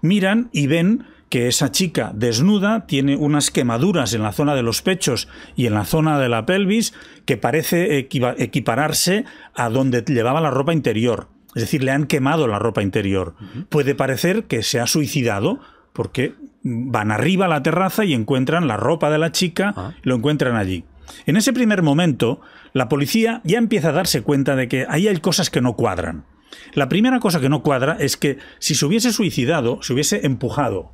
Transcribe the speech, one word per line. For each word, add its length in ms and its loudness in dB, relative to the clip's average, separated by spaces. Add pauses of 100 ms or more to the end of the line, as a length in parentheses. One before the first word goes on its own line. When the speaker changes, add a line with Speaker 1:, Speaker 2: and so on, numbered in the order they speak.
Speaker 1:
miran 520 2
y 140 0
ven 380 2 (240)
que 180 0
esa 240 0
chica 440 -2
desnuda 720 2
tiene 320 0
unas 340 0
quemaduras 640 0
en 80 -2
la 100 -2
zona 240 0
de 80 0
los 200 -2
pechos 440 -2 (280)
y 100 0
en 80 2
la 120 0
zona 340 2
de 100 2
la 160 0
pelvis 480 0 (320)
que 100 2
parece 640 0
equiva-, 400 -2
equipararse 880 0 (300)
a 140 -2
donde 340 0
llevaba 360 0
la 120 0
ropa 200 0
interior. 560 0 (280)
Es 80 -2
decir, 200 -2
le 80 0
han 140 0
quemado 420 0
la 120 0
ropa 240 0
interior. 580 -2
Speaker 2:
Ujú. 240 -12
Speaker 1:
Puede 300 0
parecer 500 -2
que 160 -4
se 180 -2
ha 80 -2
suicidado 720 0 (340)
porque 420 -4 (280)
van 480 -2
arriba 340 2
a 40 0
la 140 0
terraza 420 0
y 80 0
encuentran 540 0
la 100 0
ropa 320 0
de 80 2
la 140 0
chica, 440 -2
Speaker 2:
Ah. 180 -10 (100)
Speaker 1:
lo 120 0
encuentran 400 0
allí. 300 -2 (400)
En 120 2
ese 160 2
primer 300 2
momento, 560 2 (340)
la 140 0
policía 560 0
ya 140 0
empieza 320 2
a 40 0
darse 280 0
cuenta 340 0
de 120 0
que 220 -2
ahí 180 2
hay 100 2
cosas 320 0
que 120 0
no 140 2
cuadran. 500 -2 (480)
La 140 2
primera 320 2
cosa 220 0
que 80 2
no 140 0
cuadra 360 2
es 160 -2
que 220 -2 (220)
si 160 -2
se 100 0
hubiese 260 2
suicidado, 720 0
se 120 -4
hubiese 320 0
empujado 680 -2